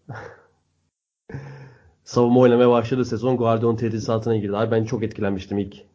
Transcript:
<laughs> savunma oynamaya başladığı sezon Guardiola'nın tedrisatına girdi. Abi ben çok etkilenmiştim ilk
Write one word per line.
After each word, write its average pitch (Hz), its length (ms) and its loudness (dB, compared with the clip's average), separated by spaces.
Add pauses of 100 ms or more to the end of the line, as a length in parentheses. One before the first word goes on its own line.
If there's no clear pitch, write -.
<laughs> - 2000 -20
savunma 123 360 2
oynamaya 123 300 6
başladığı 120 360 2
sezon 120 320 -2
Guardiola'nın 113 400 0
tedrisatına 113 600 -2
girdi. 101 200 -4
Abi 113 140 -2
ben 113 140 0
çok 113 180 -6
etkilenmiştim 101 540 -6
ilk 98 180 -6 (200)